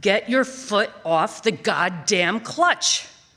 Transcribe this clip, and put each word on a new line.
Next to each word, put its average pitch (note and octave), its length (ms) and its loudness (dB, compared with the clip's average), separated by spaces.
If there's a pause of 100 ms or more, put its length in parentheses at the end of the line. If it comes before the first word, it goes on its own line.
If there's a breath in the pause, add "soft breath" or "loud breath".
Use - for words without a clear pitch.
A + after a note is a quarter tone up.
get G3+ 280 0
your B3+ 160 2
foot A3 460 -2 (140)
off E3 380 0
the A3+ 100 2
goddamn F3+ 880 0
clutch. E4+ 680 0 (300)